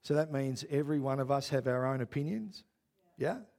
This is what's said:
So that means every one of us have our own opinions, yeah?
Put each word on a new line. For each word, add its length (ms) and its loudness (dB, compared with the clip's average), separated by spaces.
So 120 0
that 160 2
means 400 -2
every 300 2
one 180 0
of 120 0
us 180 2
have 180 0
our 200 2
own 160 0
opinions, 600 -4
yeah? 220 0